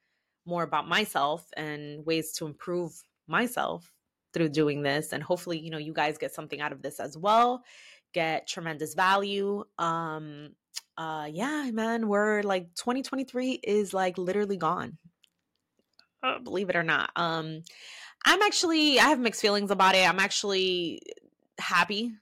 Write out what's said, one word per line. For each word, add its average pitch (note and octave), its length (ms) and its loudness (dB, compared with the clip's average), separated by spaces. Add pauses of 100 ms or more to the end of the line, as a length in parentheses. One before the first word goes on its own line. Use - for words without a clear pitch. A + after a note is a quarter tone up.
(460)
more E3+ 160 0
about D3+ 260 0
myself E3+ 680 0
and D3 520 -8
ways D#3+ 280 0
to E3 120 -6
improve E3+ 560 -6 (240)
myself E3+ 680 -2 (400)
through E3 160 2
doing D3 340 2
this. C#3+ 300 0
And D3+ 100 -4
hopefully, F3 360 -2
you D#3+ 120 -12
know, D#3+ 60 -6
you D3+ 160 -8
guys D3+ 240 0
get D3 160 -6
something D3 300 -10
out D3 100 -4
of C3+ 80 -12
this C#3 180 -10
as D3 200 -8
well, A#3+ 440 4 (520)
get D#3+ 320 -2
tremendous D#3 480 -6
value. G3+ 720 2 (140)
Um, D#3 760 -4 (420)
uh, D#3 340 -6
yeah, C4+ 420 -4
man, A3+ 360 0
we're, G#3 340 2
like, F#3+ 340 -2
twenty B3 260 -2
twenty-three C4 600 -4
is, G3+ 300 2
like, F#3 240 0
literally G3 400 0
gone. E3+ 400 -2 (1300)
Uh, C4 160 -2
believe G3+ 320 -4
it F3 60 0
or E3+ 60 4
not. D3+ 340 0
Um, D#3+ 460 -2 (600)
I'm F4+ 180 4
actually, D#4 580 4
I A#3 80 8
have D4 100 4
mixed A#3 220 0
feelings G3+ 300 2
about F#3+ 240 6
it. F#3 140 8
I'm F3+ 120 4
actually F#3 800 0 (580)
happy G3+ 640 0